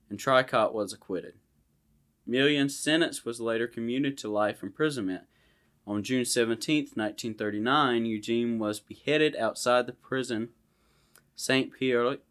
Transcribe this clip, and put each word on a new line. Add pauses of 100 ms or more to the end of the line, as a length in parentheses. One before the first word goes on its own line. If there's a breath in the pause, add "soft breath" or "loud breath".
(100)
and
Tricot
was
acquitted. (920)
Million's
sentence
was
later
commuted
to
life
imprisonment. (640)
On
June
seventeenth,
nineteen
thirty-nine,
Eugene
was
beheaded
outside
the
prison (840 soft breath)
Saint
Pierre (120)